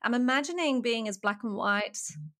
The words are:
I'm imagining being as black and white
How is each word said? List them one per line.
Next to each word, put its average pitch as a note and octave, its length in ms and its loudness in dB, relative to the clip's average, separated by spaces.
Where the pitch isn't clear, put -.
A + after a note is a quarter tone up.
I'm A#3 120 2
imagining C4+ 680 2
being A3+ 260 0
as G3 100 -6
black G3+ 240 -2
and A3 120 -4
white G3+ 440 0